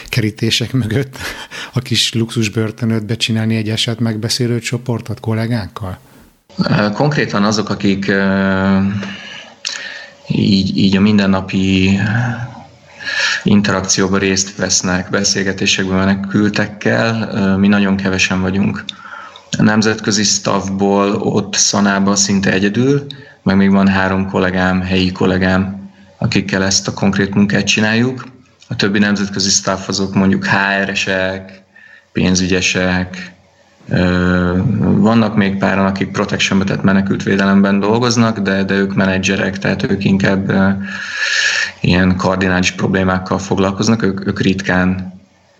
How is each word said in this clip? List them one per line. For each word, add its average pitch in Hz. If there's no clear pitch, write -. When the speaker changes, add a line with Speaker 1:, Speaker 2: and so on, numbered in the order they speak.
Speaker 1:
kerítések 107
mögött, 127
a 120
kis -
luxus 113
börtönödbe 110
csinálni 110
egy 107
eset 110
megbeszélő 117
csoportot 117
kollégákkal? 110
Speaker 2:
Ö, -
konkrétan 113
azok, 104
akik, 98
ö, 98
így, 98
így 98
a 95
mindennapi 95
interakcióban 98
részt 95
vesznek, 92
beszélgetésekben 98
menekültekkel. 104
Ö, 98
mi 98
nagyon 101
kevesen 95
vagyunk. 98
A -
nemzetközi 107
staffból 98
ott 101
Szanába 98
szinte 98
egyedül, 120
meg 98
még 98
van 98
három 95
kollégám, 92
helyi 92
kollégám, 92
akikkel 98
ezt -
a 101
konkrét 98
munkát 101
csináljuk. 113
A 117
többi 104
nemzetközi 101
staff 95
azok 98
mondjuk 98
H 98
R-esek, 95
pénzügyesek, 92
ö, 90
vannak 107
még 98
páran, 98
akik 95
protectionbe, 98
tehát 98
menekült 98
védelemben 98
dolgoznak, 113
de, 98
de 98
ők 98
menedzserek, 95
tehát 98
ők 98
inkább, 98
ö, 98
ilyen 90
kardinális 92
problémákkal 95
foglalkoznak, 98
ők, 98
ők -
ritkán 92